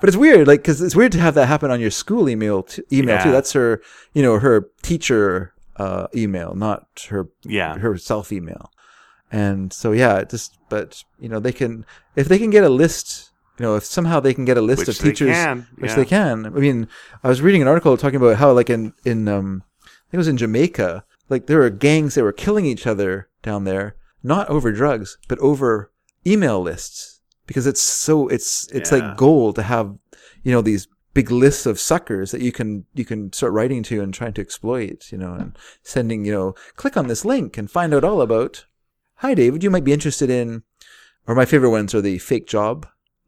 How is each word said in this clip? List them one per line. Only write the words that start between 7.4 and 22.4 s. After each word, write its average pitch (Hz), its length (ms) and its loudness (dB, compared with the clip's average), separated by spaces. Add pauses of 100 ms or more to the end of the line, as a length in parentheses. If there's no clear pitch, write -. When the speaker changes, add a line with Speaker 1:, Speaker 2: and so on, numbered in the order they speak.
Speaker 2:
Yeah. 90 360 -6
Speaker 1:
her 101 180 -4
self 104 360 -8
email. 87 380 -12 (600)
And 98 400 -4
so, 110 200 -4
yeah, 113 260 2
it - 120 -6
just, - 260 -14 (120)
but, - 340 -10 (160)
you 123 100 -16
know, 110 120 -8
they 123 120 -2
can, 117 320 -6 (300)
if 139 140 0
they 190 100 6
can 220 120 0
get 208 140 8
a 151 40 6
list, - 600 0 (280)
you 120 60 -6
know, 107 120 0
if 101 80 -4
somehow 165 360 -2
they 131 140 2
can 131 100 -6
get 123 120 2
a 120 60 2
list 127 240 0
Speaker 2:
Which - 20 -4
Speaker 1:
of 104 100 -4
Speaker 2:
they 147 120 2
Speaker 1:
teachers, 135 240 0
Speaker 2:
can, 139 320 -2 (120)
Speaker 1:
which 107 120 -6
Speaker 2:
yeah. 113 60 -2
Speaker 1:
they 131 80 2
can. 131 420 0
I 107 40 -12
mean, 135 380 0 (360)
I 127 40 2
was 131 140 2
reading 180 200 4
an 127 60 4
article 151 280 4
talking 139 200 -2
about 120 200 6
how, 139 160 6
like, 123 180 4
in, 113 220 -2 (120)
in, 113 240 -2
um, 98 340 -4 (200)
I - 40 -20 (240)
think - 40 -12
it 175 40 -2
was 160 100 0
in 139 80 0
Jamaica, 110 680 -2 (240)
like, 131 180 -4
there 156 120 4
were 127 120 4
gangs 147 440 0
that 139 80 2
were 101 100 0
killing 202 340 -2